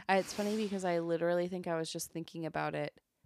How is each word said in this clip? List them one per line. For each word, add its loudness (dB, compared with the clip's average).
Uh, 6
it's -2
funny 0
because 0
I 4
literally 2
think -4
I 0
was -2
just -6
thinking -6
about -2
it -4